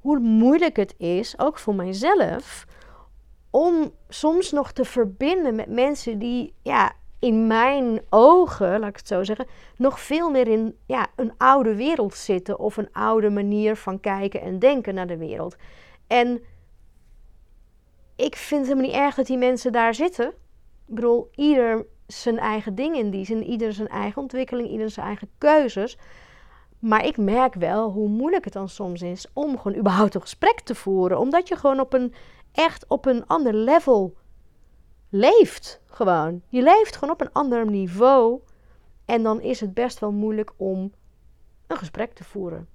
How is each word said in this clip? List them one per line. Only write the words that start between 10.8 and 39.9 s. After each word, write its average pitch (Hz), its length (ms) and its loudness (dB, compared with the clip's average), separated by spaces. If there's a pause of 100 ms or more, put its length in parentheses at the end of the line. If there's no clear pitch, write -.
ja, 254 200 -4 (100)
een 240 200 -4
oude 254 380 4
wereld 240 400 -2
zitten 190 440 -4
of - 180 -4
een - 160 -8
oude 214 380 0
manier 208 460 0
van 196 240 -8
kijken 196 400 -4
en 185 180 -8
denken 233 360 2
naar 185 120 -6
de 175 100 -8
wereld. 160 400 -10 (500)
En 240 360 0 (1700)
ik 262 200 -4
vind - 240 -4
het 262 80 -4
helemaal 262 220 0
niet - 100 -2
erg 285 140 0
dat 262 120 -2
die 262 120 -2
mensen 254 340 0
daar 226 220 2
zitten. 277 340 -2 (580)
Ik - 80 -14
bedoel, 240 400 0
ieder 247 520 2 (200)
zijn 233 320 -4
eigen 214 360 -4
ding 294 220 -4
in 214 140 -2
die 196 140 -6
zin, 220 200 -4
ieder 220 280 -4
zijn 208 160 -8
eigen 208 340 -6
ontwikkeling, 254 460 -6
ieder 220 220 -6
zijn 208 160 -10
eigen 208 320 -10
keuzes. 277 600 2 (800)
Maar 220 260 2
ik - 120 -2
merk 233 380 2
wel 190 360 -2
hoe 208 180 -2
moeilijk 277 360 -2
het - 80 -10
dan 196 160 -10
soms 175 340 -10
is 180 300 -10
om 285 260 -4
gewoon 202 200 -4
überhaupt 202 360 2
een 196 60 -2
gesprek - 400 0
te - 140 -8
voeren. 185 440 0
Omdat 302 300 0
je 349 80 -4
gewoon 269 240 2
op 262 120 -2
een, 254 220 0 (380)
echt 320 360 -2
op - 180 -2
een 240 200 0
ander 285 280 0
level 220 640 2 (920)
leeft 302 760 4
gewoon. 175 640 -2
Je 247 140 0
leeft 403 340 6
gewoon 302 180 -4
op - 60 -10
een - 120 -6
ander 240 380 -2
niveau. 226 680 4 (640)
En 233 180 -2
dan 220 180 -2
is 254 200 -4
het 190 140 -8
best 240 240 -4